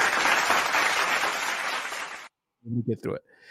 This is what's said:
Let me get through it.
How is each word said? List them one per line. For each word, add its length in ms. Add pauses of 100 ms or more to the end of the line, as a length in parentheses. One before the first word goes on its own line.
(2750)
Let 120
me 100
get 160
through 120
it. 100 (280)